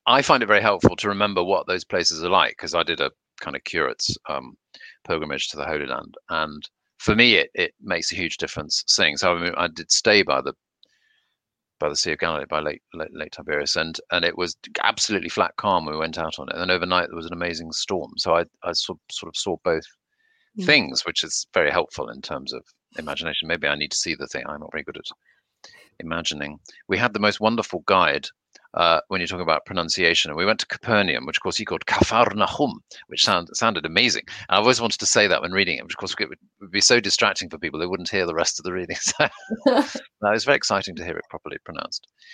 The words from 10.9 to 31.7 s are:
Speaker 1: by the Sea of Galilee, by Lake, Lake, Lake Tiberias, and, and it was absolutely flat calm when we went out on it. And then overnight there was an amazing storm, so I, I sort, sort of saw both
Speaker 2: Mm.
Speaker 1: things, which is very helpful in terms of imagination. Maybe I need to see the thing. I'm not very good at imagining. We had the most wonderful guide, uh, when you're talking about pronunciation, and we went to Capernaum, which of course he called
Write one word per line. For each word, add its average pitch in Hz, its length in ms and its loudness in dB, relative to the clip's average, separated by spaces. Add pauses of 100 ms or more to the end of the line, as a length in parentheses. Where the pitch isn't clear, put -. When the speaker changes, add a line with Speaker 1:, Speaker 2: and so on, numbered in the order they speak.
Speaker 1:
by 76 100 0
the 73 60 -4
Sea - 160 0
of 78 80 -4
Galilee, 78 280 -2
by 76 120 -2
Lake, 76 220 -4 (120)
Lake, 80 200 -10
Lake 78 180 -12
Tiberias, 73 440 -4
and, 82 240 -4 (120)
and 87 120 2
it 82 140 -2
was 87 180 -2 (280)
absolutely 104 460 0
flat - 280 0
calm 90 280 2
when 76 100 -4
we 78 40 -2
went 80 200 -4
out 80 180 -4
on 69 120 -12
it. 80 40 -6
And 82 80 -6
then 90 80 0
overnight 90 400 2
there - 60 -12
was 82 100 -8
an 85 80 -10
amazing 85 380 -6
storm, 82 460 -4
so 85 180 2
I, 85 80 4 (200)
I 87 100 -4
sort, - 260 -4 (120)
sort - 180 -10
of - 80 -10
saw 90 260 -2
both 80 200 0 (760)
Speaker 2:
Mm. 185 60 -4
Speaker 1:
things, 135 400 2
which - 180 -2
is - 300 -6
very 78 180 4
helpful 76 380 -2
in 64 120 -16
terms 69 300 -10
of 65 100 -10 (360)
imagination. 78 500 -6
Maybe 78 220 0
I 73 60 0
need 73 160 -6
to - 60 -2
see 80 180 -4
the 71 120 -8
thing. - 180 -8
I'm 73 140 -8
not 76 140 -14
very 78 100 -6
good - 140 -12
at - 80 -16 (960)
imagining. 78 580 -6 (300)
We 95 80 2
had 117 160 2
the 104 80 -4
most 104 180 4
wonderful 107 460 0
guide, 85 420 4 (460)
uh, 82 340 4
when 95 140 -2
you're 85 80 -4
talking 90 140 -4
about 80 220 0
pronunciation, 85 640 0
and 76 80 -8
we 87 80 0
went 107 140 2
to - 80 -8
Capernaum, 90 580 0
which 76 120 -2
of - 40 -10
course 92 140 -2
he 113 80 -4
called - 220 -6